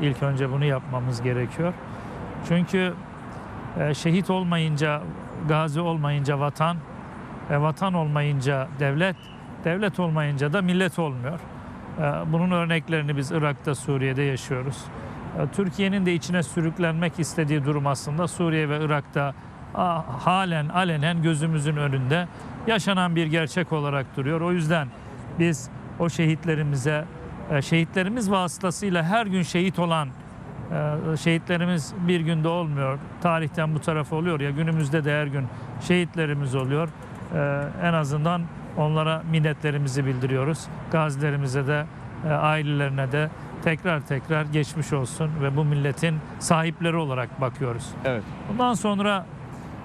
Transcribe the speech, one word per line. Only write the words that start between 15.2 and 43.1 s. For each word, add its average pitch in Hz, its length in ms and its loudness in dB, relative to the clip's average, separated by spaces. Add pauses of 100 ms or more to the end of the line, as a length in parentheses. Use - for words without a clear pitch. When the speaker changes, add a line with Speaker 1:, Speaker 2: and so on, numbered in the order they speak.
Speaker 1:
E, 151 80 0 (100)
Türkiye'nin 196 500 2
de 180 80 4
içine 175 280 0
sürüklenmek 165 760 0
istediği 151 460 0
durum 143 220 0
aslında 151 420 0
Suriye 156 400 0
ve 151 160 0
Irak'ta, 143 500 0 (400)
a, 175 280 2 (240)
halen 170 420 2
alenen 170 540 2
gözümüzün 156 540 2
önünde 143 520 2 (380)
yaşanan 185 500 4
bir 165 100 4
gerçek 160 460 0
olarak 143 340 0 (100)
duruyor. 147 240 0
O 175 120 2
yüzden 160 360 2 (500)
biz 170 320 2 (280)
o 170 100 2
şehitlerimize, 151 960 2 (460)
e, 147 120 2
şehitlerimiz 185 680 2
vasıtasıyla 180 720 2
her 214 240 2
gün 185 160 2
şehit 175 360 2
olan, 165 300 2 (1040)
e, 156 40 2
şehitlerimiz 165 800 0 (140)
bir 180 120 4
günde 160 280 0
olmuyor. 143 500 0 (240)
Tarihten 160 520 2
bu 143 60 0
tarafa 156 360 -2
oluyor 160 240 0
ya, 143 100 0
günümüzde 156 540 2
de 147 160 2
her 147 60 0
gün 135 200 -2 (340)
şehitlerimiz 156 720 2
oluyor. 143 340 0 (460)
E, 143 280 0 (200)
en 170 100 4
azından 156 500 2 (340)
onlara 156 540 2
minnetlerimizi 143 760 2
bildiriyoruz. 131 600 0 (240)
Gazilerimize 143 760 2
de, 147 180 2 (440)
e, 151 40 2
ailelerine 143 800 2